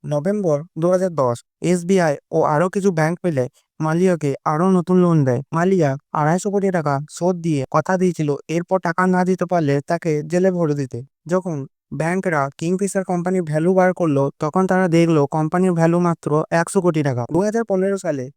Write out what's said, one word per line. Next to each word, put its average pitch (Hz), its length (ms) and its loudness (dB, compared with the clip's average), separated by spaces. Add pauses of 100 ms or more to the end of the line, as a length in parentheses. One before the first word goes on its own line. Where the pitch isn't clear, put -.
(120)
নভেম্বর 165 440 0 (240)
দু 165 140 0
হাজার 185 180 0 (100)
দশ, 120 140 2 (340)
এসবিআই 175 420 2 (240)
ও - 20 2 (160)
আরও 165 200 2
কিছু 196 240 0
ব্যাংক 160 260 0
মিলে 143 200 0 (360)
মালিয়াকে 160 500 0 (220)
আরও 160 140 2 (100)
নতুন 180 280 2
লোন 170 120 4 (100)
দেয়। 127 140 0 (160)
মালিয়া 175 340 2 (280)
আড়াইশো 165 320 0
কোটি 196 260 0
টাকা 147 180 -2 (220)
শোধ 180 180 0 (100)
দিয়ে 147 180 0 (120)
কথা 156 260 0
দিয়েছিল, 165 280 0 (260)
এরপর 170 320 -2
টাকা 170 160 0 (120)
না 180 140 2
দিতে 180 220 0
পারলে 156 240 2 (140)
তাকে 170 220 -2 (180)
জেলে 180 280 2
ভরে 156 180 0
দিতে। 135 240 -6 (340)
যখন 180 240 -2 (440)
ব্যাংকরা 170 420 -2 (160)
কিংফিশার 185 520 -2
কোম্পানির 180 400 -2
ভ্যালু 156 240 0
বার 185 160 4 (100)
করলো, 139 240 2 (160)
তখন 156 300 0
তারা 185 160 2 (100)
দেখলো 165 260 4 (140)
কোম্পানির 180 420 0
ভ্যালু 165 280 4
মাত্র 165 240 -2 (300)
একশো 170 240 -2
কোটি 156 240 2
টাকা। 123 140 -2 (120)
দু 165 120 0
হাজার 220 240 -2
পনেরো 196 340 0
সালে 143 200 -4 (120)